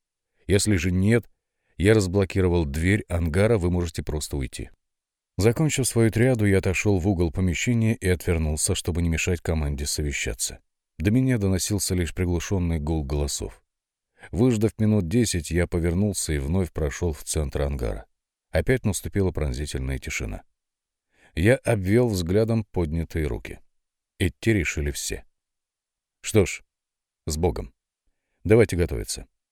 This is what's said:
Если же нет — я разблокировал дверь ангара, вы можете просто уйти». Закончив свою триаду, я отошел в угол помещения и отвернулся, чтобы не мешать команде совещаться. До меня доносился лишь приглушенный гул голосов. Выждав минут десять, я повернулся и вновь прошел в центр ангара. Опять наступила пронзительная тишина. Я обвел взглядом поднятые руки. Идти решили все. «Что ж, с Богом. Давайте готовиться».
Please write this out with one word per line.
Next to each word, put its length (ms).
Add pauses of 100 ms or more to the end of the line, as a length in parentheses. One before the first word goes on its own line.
(480)
Если 280
же 160
нет — 380 (500)
я 140
разблокировал 720
дверь 420
ангара, 500
вы 140
можете 320
просто 340
уйти». 320 (680)
Закончив 500
свою 240
триаду, 340
я 120
отошел 420
в 80
угол 240
помещения 640
и 140
отвернулся, 680
чтобы 260
не 60
мешать 320
команде 460
совещаться. 720 (380)
До 140
меня 260
доносился 580
лишь 180
приглушенный 680
гул 260
голосов. 580 (680)
Выждав 480
минут 280
десять, 420
я 160
повернулся 680
и 60
вновь 340
прошел 400
в 100
центр 380
ангара. 440 (460)
Опять 320
наступила 480
пронзительная 680
тишина. 460 (920)
Я 200
обвел 540
взглядом 560
поднятые 600
руки. 320 (580)
Идти 340
решили 400
все. 320 (960)
«Что 260
ж, 160 (640)
с 120
Богом. 360 (720)
Давайте 320
готовиться». 540 (220)